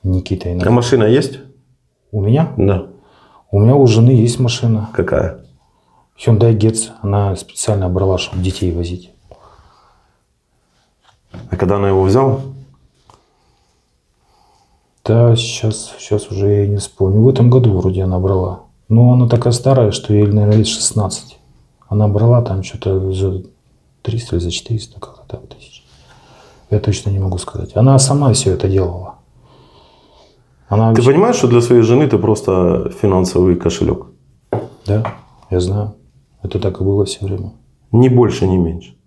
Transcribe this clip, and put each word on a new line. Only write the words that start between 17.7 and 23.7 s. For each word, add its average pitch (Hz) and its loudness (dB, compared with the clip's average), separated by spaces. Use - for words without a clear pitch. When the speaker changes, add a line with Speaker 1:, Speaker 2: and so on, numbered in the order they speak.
Speaker 1:
вроде 92 -2
она 92 -2
брала. 92 -2
Но 120 4
она 123 2
такая 117 0
старая, 123 2
что - -4
ей, 104 4
наверное, 104 2
лет 107 2
шестнадцать. - -6
Она 104 2
брала 113 4
там 92 -4
что-то 95 -4
за 92 -4